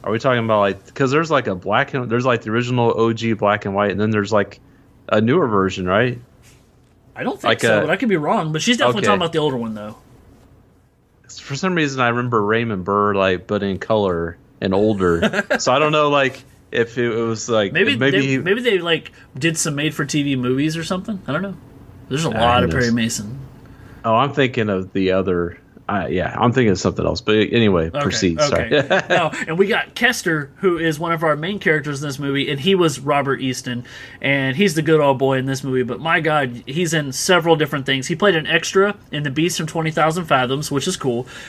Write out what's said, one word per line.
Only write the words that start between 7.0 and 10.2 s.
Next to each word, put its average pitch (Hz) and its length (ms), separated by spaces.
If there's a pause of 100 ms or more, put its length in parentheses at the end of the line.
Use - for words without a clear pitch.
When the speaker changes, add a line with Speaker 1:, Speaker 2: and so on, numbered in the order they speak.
Speaker 2:
I - 80
don't 262 120
think - 100
Speaker 1:
Like 113 160
Speaker 2:
so, 110 180
Speaker 1:
a - 40
Speaker 2:
but 147 80
I 190 60
could 240 120
be 190 80
wrong. 160 340
But 156 120
she's 233 160
definitely 247 220
Speaker 1:
Okay. 208 60
Speaker 2:
talking 202 140
about 165 120
the 160 60
older 147 200
one, 113 160
though. 104 220 (1300)